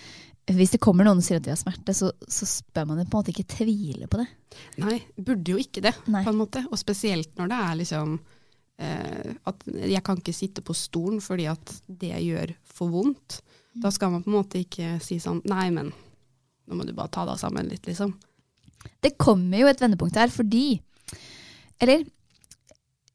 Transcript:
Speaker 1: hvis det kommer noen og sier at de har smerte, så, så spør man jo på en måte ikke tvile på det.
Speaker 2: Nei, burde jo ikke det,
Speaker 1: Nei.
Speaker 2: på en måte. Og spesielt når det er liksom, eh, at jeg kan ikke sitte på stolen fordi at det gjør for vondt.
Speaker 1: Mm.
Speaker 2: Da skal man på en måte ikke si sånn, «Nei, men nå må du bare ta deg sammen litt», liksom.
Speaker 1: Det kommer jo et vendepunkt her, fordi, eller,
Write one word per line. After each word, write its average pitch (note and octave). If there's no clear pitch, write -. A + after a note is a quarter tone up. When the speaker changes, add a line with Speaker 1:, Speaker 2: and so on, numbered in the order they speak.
Speaker 1:
hvis F#3
det A#3
kommer G3
noen F#3+
og F3
sier E3+
at C#3+
de -
har D#3
smerte, -
så, G3
så -
spør -
man D#3
jo F3
på -
en G#3+
måte G3
ikke F3+
tvile G#3
på G3
det. A#3+
Speaker 2:
Nei, G#3
burde F#3
jo A3
ikke A#3
det, A3+
Speaker 1:
Nei. G3+
Speaker 2:
på A3
en G#3+
måte. A#3
Og G#3+
spesielt G3
når F#3
det B3+
er E3
liksom, D#3
eh, -
at G3
jeg F#3+
kan F#3+
ikke F3
sitte -
på E3+
stolen F#3+
fordi F3
at -
det F3+
gjør E3
for -
vondt. A3
Speaker 1:
Mm. A#3
Speaker 2:
Da G3
skal F#3+
man F3
på G#3
en G#3
måte G3
ikke E3+
si E3+
sånn, F3
«Nei, F#3+
men D#3
nå E3+
må E3+
du -
bare -
ta F3
deg -
sammen -
litt», -
liksom. F#3
Speaker 1:
Det -
kommer F#3+
jo C#4
et C4+
vendepunkt G3
her, A#3
fordi, A#3
eller, C4+